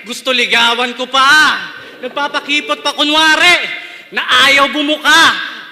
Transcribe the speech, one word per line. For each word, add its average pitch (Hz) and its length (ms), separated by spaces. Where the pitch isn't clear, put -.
gusto 247 320
ligawan 233 600
ko 247 100
pa. 269 480
Nagpapakipot 285 800
pa 285 80
kunwari 311 640
na 226 80
ayaw 277 180
bumuka. 294 800